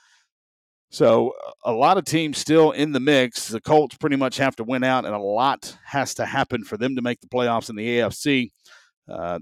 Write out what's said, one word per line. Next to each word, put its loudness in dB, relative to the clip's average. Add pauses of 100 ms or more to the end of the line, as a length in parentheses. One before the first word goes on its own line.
(880)
So 4 (320)
a 0
lot 4
of -4
teams -2
still 4
in -2
the 0
mix. 0
The -6
Colts 2
pretty -2
much -2
have 0
to -10
win -2
out, 2
and -4
a -4
lot -2
has -4
to -4
happen -4
for -10
them -4
to -4
make -4
the -20
playoffs -2
in -12
the -2
A 2
F -2
C. -2 (560)
Uh, -8